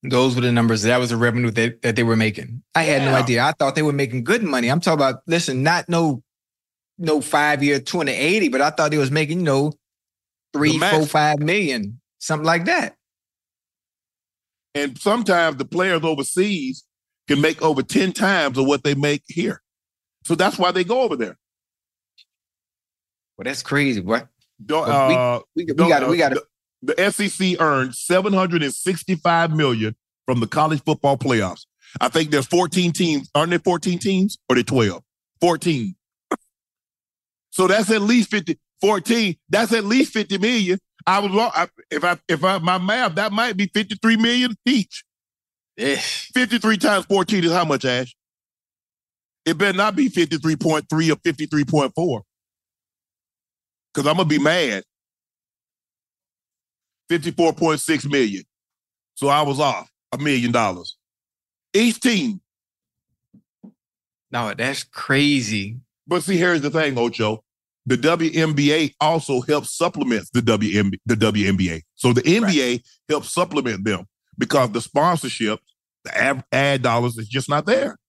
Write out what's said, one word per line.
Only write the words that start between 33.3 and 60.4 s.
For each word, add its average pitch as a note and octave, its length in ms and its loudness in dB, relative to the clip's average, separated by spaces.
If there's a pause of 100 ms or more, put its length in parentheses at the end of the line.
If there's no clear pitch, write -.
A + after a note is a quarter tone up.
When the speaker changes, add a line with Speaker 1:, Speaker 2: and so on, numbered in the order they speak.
Speaker 2:
Aren't D#3+ 160 0
there F3 80 0
fourteen F3 400 -2
teams? F#3+ 400 0 (100)
Or B2+ 60 2
they B2+ 80 2
twelve? A2 400 0 (380)
Fourteen. D#3 560 0 (1500)
So F#3 160 0
that's G3 240 2
at A3 100 2
least G#3+ 300 2
fifty, F3 280 -4 (220)
fourteen, A3 560 0 (140)
that's G3+ 220 2
at A3+ 120 0
least A#3 280 2
fifty G3 260 -4
million. G3 400 0 (260)
I F#3+ 140 2
was G3+ 140 -2
wrong. A3 200 2
I, E3+ 140 0 (240)
if D3+ 140 -4
I, F3 120 2 (120)
if E3 160 -2
I, F#3+ 140 2
my F3+ 200 0
math, G3+ 380 -2
that E3 160 -2
might A3 240 -2
be G3+ 100 0
fifty-three G#3+ 500 0
million A#3+ 380 0 (100)
each. A#3+ 380 0 (720)
Speaker 1:
Ish. - 560 -4
Speaker 2:
Fifty-three A3+ 460 0
times C#4+ 280 2
fourteen G3 360 2
is E3 80 2
how F3 140 2
much, C#3 200 -2
Ash? B2 300 -2 (1300)
It E3 140 -2
better F#3+ 180 2
not G3+ 200 2
be C4+ 120 2
fifty-three D#3+ 480 0
point D#3 320 0
three D#3+ 220 0
or D3 60 2
fifty-three D3+ 480 -2
point C#3 320 0
four. D3+ 260 -2 (1700)
'Cause C#3 120 -2
I'm D#3 100 2
gonna F#3 100 2
be D3+ 120 2
mad. C#3+ 460 0 (2250)
Fifty-four E3 420 0
point D#3 260 0
six D3 280 -2
million. A#2+ 380 0 (720)
So C#3 120 -2
I C#3+ 140 4
was C#3 180 -2
off B2 300 -2 (220)
a C3 60 -8
million C3+ 320 0